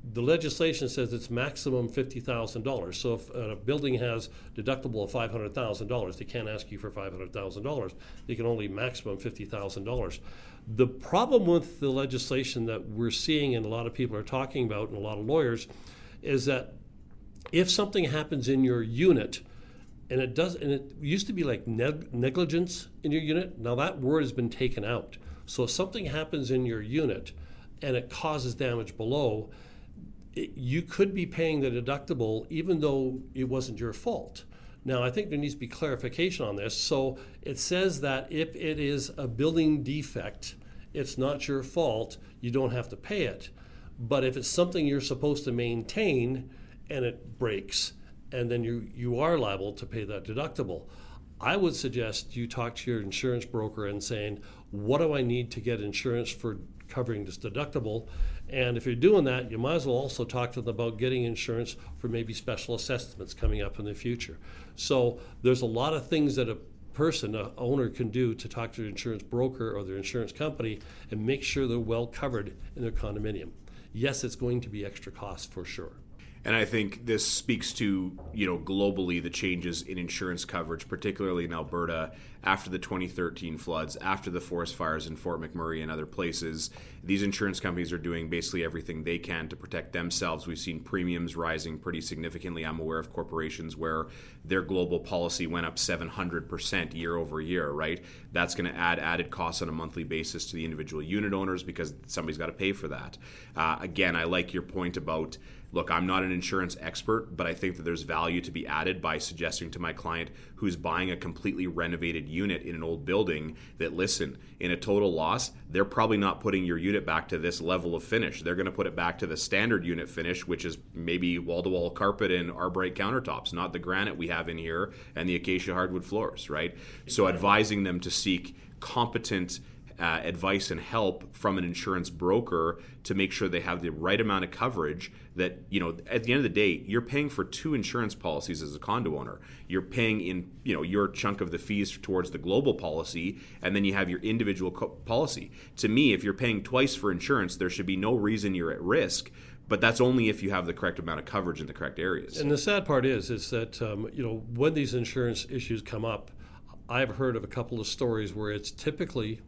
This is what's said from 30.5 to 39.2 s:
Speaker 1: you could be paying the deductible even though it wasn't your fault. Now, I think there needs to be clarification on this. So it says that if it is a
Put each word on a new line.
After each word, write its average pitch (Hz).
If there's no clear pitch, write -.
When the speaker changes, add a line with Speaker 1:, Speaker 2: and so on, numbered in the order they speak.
Speaker 1:
you 131
could 196
be 185
paying 156
the 135
deductible 120
even 165
though 135
it 131
wasn't 127
your 113
fault. -
Now, 127
I 123
think 185
there 151
needs 143
to -
be 120
clarification 147
on 101
this. 101
So 135
it 135
says 180
that 135
if 160
it 156
is 139
a 135